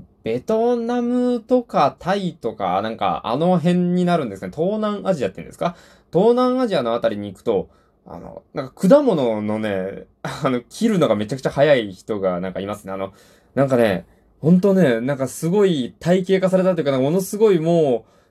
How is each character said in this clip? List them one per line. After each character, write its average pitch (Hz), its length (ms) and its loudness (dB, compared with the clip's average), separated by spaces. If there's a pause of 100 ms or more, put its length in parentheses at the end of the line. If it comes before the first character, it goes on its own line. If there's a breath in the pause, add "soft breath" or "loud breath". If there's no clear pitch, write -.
(240)
ベ 113 180 -4
ト 233 340 0
ナ 240 260 -4
ム 247 380 -2
と 254 240 0
か 151 340 0
タ 185 180 -2
イ 185 180 -4
と 107 220 -8
か、 95 260 0
な 110 80 -4
ん 110 80 -8
か 92 260 -2
あ 117 140 -2
の 175 200 2
辺 175 220 2
に 180 240 0
な 175 140 2
る 143 80 -2
ん 107 40 -8
で 98 60 -10
す 95 60 -14
か 98 60 -8
ね。 92 80 -10
東 180 200 -2
南 208 320 -4
ア 190 60 0
ジ 135 120 -2
ア 92 40 -2
っ - 20 -4
て - 80 -16
い - 40 -14
う - 20 -16
ん - 20 -18
で - 60 -20
す - 40 -20
か？ 175 180 -4 (360 loud breath)
東 208 200 4
南 254 280 2
ア 254 80 0
ジ 190 80 -2
ア 139 80 0
の 117 100 0
あ 120 60 -2
た 113 100 0
り 107 80 -2
に 104 140 -8
行 95 80 -20
く - 40 -20
と、 98 260 -2 (360 soft breath)
あ 82 120 -18
の、 - 260 -18 (100)
な 135 100 -8
ん 131 60 -14
か - 40 -20 (140)
果 285 160 8
物 131 380 0
の 107 180 -4
ね、 98 460 -6 (180)
あ 139 260 -4
の、 123 120 -2
切 - 260 -4
る 208 120 2
の 143 80 4
が 110 80 2
め 107 120 -2
ち 143 60 -8
ゃ - 20 -4
く 131 60 -10
ち - 60 -6
ゃ - 40 -2
早 143 240 2
い 107 160 -2
人 104 280 -8
が 92 200 -2
な 92 120 -6
ん - 20 -18
か 92 80 -8
い 98 40 -8
ま 104 100 -6
す 104 100 -16
ね。 95 80 -10
あ 95 40 -8
の、 95 160 -8 (420 soft breath)
な 135 100 2
ん - 20 -2
か 131 80 0
ね、 107 300 2 (340 soft breath)
ほ 156 120 2
ん 180 100 6
と 196 120 4
ね、 135 280 4
な 135 140 -2
ん - 20 -8
か 131 100 -2
す 160 220 -6
ご 202 160 2
い 143 340 -2
体 185 240 0
系 190 160 0
化 185 100 0
さ 185 80 2
れ 185 60 2
た 185 100 2
と 160 80 -2
い - 20 -4
う - 20 -4
か、 143 60 2
な 135 60 0
ん 127 40 0
か - 20 2
も 143 80 2
の 185 80 0
す 196 180 -6
ご 214 140 4
い 175 80 2
も 160 480 2
う - 40 -20 (200 soft breath)